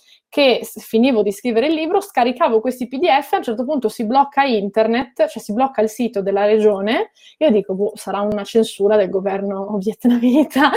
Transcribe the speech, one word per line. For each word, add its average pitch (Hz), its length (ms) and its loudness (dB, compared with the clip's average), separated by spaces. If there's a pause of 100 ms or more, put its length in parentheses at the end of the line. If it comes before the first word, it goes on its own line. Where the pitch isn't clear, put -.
(300)
che 269 320 2
s-, - 200 -14
finivo 233 420 2
di 202 80 0
scrivere 233 360 -2
il 320 60 0
libro, 320 280 -2
scaricavo 247 580 0
questi 247 280 -4
P 269 100 -10
D 311 80 -2
F, 294 280 0
a 392 40 0
un 370 60 -4
certo 233 200 -4
punto 262 240 -2
si 214 180 -4
blocca 277 380 0
internet, 226 840 0
cioè 240 140 -12
si - 120 -8
blocca 254 280 -2
il 220 80 0
sito 226 320 -4
della 196 240 0
regione, 214 680 2 (260)
io 311 120 2
dico, 196 240 2
"Boh, 202 220 -2
sarà 196 260 -6
una 208 220 -2
censura 214 540 0
del 190 120 2
governo 196 680 -4
vietnamita", 240 960 2